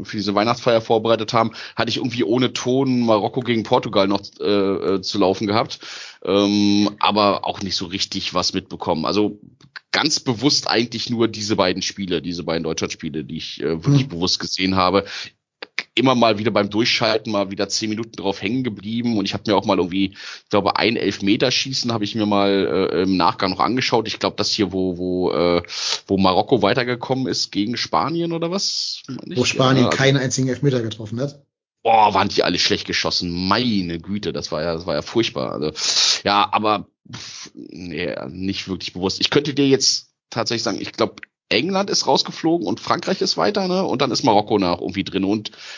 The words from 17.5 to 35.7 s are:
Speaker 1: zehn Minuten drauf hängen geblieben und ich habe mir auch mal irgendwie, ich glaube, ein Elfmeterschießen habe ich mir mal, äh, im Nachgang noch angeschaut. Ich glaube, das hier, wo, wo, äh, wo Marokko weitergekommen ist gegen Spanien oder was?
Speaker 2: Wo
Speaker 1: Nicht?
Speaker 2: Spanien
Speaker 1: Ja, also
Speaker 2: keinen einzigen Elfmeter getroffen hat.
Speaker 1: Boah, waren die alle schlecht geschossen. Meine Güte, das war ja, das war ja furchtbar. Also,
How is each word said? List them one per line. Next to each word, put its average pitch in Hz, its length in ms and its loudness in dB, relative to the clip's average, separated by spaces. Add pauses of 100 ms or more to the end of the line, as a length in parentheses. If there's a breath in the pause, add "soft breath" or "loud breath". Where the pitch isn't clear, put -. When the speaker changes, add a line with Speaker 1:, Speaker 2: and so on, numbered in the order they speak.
Speaker 1:
zehn 110 200 -4
Minuten 107 220 -6
drauf 95 300 -4
hängen 123 220 -2
geblieben 113 540 -2
und 98 80 0
ich 98 80 -4
habe 98 140 -6
mir 101 100 4
auch 98 80 2
mal 101 120 4
irgendwie, 92 360 0
ich - 360 -16
glaube, 98 280 2
ein 101 180 2
Elfmeterschießen 127 960 0
habe 113 120 -2
ich 104 100 -4
mir 107 140 0
mal, 98 680 2
äh, 82 80 2
im 95 160 2
Nachgang 92 320 2
noch 90 100 -4
angeschaut. 113 480 0
Ich - 120 -6
glaube, 95 180 0
das 104 140 -2
hier, 95 200 0
wo, 92 260 -2
wo, 90 340 0
äh, 87 320 2 (420 loud breath)
wo 98 120 2
Marokko 92 440 4
weitergekommen 123 680 0
ist - 240 -4
gegen 104 240 -2
Spanien 165 560 -2
oder 165 200 -4
was? - 560 -4
Speaker 2:
Wo 135 80 -10 (120)
Speaker 1:
Nicht? 117 200 0
Speaker 2:
Spanien 131 380 4
Speaker 1:
Ja, 104 40 4
also - 80 0
Speaker 2:
keinen 135 200 4
einzigen 131 320 0
Elfmeter 127 320 0
getroffen 110 380 -8
hat. 143 240 -8 (380)
Speaker 1:
Boah, 110 320 4
waren 98 160 2
die - 140 2
alle 87 160 0
schlecht - 260 0
geschossen. 87 460 -2 (160)
Meine 98 520 0
Güte, 92 320 -6
das - 200 -6
war 78 100 -2
ja, 85 140 -2
das 82 100 -8
war 80 100 -2
ja 76 60 -2
furchtbar. 71 520 -2
Also, 71 180 -4 (520 loud breath)